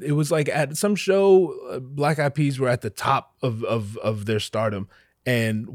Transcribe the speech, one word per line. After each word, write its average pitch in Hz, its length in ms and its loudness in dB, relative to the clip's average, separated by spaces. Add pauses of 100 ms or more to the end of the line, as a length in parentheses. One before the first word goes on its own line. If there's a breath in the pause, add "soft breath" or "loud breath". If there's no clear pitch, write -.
it 147 120 -4
was, 147 180 0
like, 151 180 2
at 147 280 -2
some 208 180 2
show, 190 580 4 (180)
uh, 127 80 -6
Black 143 400 -2
Eyed 143 160 0
Peas 139 240 0
were 131 80 2
at 123 140 0
the 110 80 -6
top - 520 -2
of, 117 220 -4
of, 107 340 -4
of 107 280 -4
their 107 140 0
stardom. 104 480 -4 (380 soft breath)
And 113 500 0